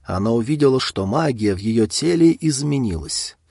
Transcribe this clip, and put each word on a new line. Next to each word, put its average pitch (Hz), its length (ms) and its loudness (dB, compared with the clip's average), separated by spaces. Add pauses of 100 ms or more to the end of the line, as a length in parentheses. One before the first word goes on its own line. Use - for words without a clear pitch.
она 98 280 -2
увидела, 131 480 2
что - 260 -4
магия 110 480 0
в 90 40 -4
её 110 280 2
теле 165 540 2
изменилась. 135 960 -4 (140)